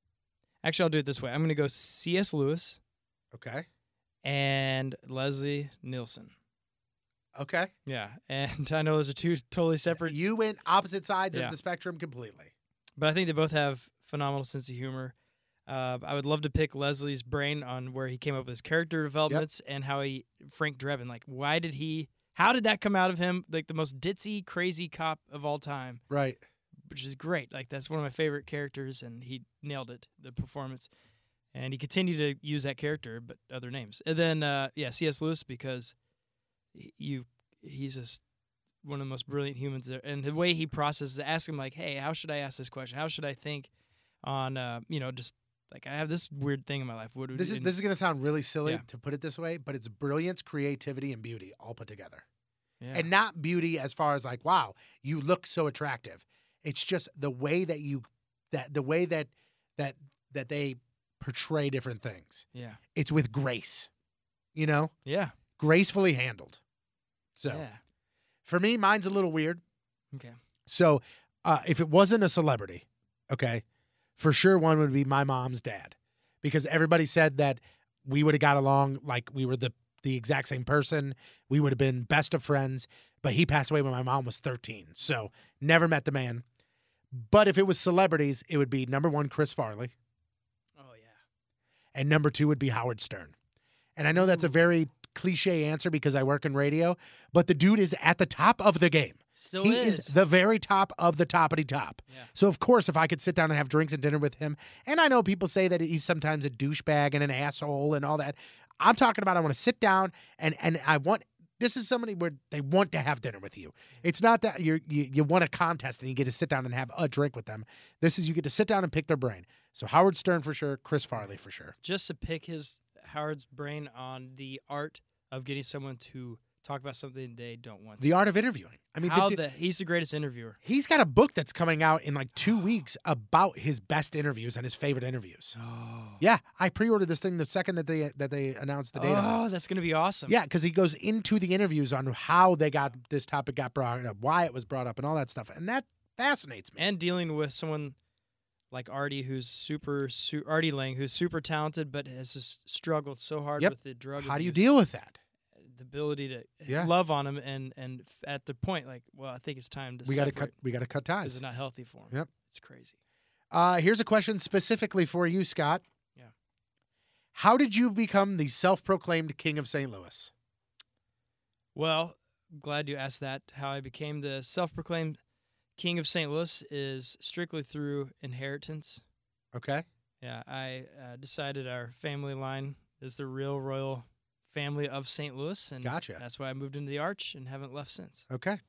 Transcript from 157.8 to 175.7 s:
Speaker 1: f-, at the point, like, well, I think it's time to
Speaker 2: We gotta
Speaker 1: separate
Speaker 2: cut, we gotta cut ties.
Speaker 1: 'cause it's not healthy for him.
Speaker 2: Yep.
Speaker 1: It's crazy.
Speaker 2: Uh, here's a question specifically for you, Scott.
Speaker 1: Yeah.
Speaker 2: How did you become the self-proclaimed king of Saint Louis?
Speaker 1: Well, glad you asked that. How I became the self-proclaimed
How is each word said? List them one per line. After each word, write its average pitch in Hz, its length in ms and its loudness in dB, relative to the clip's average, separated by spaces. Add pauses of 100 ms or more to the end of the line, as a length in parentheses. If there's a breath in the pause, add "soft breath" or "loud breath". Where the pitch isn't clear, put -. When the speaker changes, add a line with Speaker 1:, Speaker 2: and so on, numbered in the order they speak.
Speaker 1:
f-, - 240 -20
at 143 220 -10
the 139 80 -10
point, 160 320 -6
like, 127 160 -16 (120)
well, 135 160 -12
I 123 60 -12
think 135 220 -10
it's 123 100 -10
time 127 300 -10
to 123 80 -12
Speaker 2:
We 135 80 0
gotta 143 140 0
Speaker 1:
separate 139 240 -8
Speaker 2:
cut, - 100 -20
we 127 80 -4
gotta 120 160 -6
cut - 180 -6
ties. 185 200 -2
Speaker 1:
'cause 127 100 -10
it's 127 80 -12
not 127 120 -12
healthy 127 280 -10
for 113 240 -20
him. 120 100 -8
Speaker 2:
Yep. 160 120 -6 (200)
Speaker 1:
It's - 100 -16
crazy. 123 360 -20 (560)
Speaker 2:
Uh, 175 280 4
here's 202 200 4
a 233 40 2
question 214 360 2
specifically 196 640 2
for 175 220 0
you, 180 160 2
Scott. 156 400 0 (320)
Speaker 1:
Yeah. 123 140 -20 (1040)
Speaker 2:
How 226 240 6
did 254 180 4
you 240 160 4
become 196 440 2
the 156 120 0
self-proclaimed 170 880 2
king 151 220 -2
of 131 80 -6
Saint 135 240 -4
Louis? 95 400 -12 (1400)
Speaker 1:
Well, 160 400 -2 (460)
glad 147 280 -4
you 143 60 -6
asked 135 260 -2
that. 135 200 -8 (120)
How 139 160 -8
I 139 120 -6
became 147 400 -10
the 135 220 -8
self-proclaimed 165 760 -4 (600)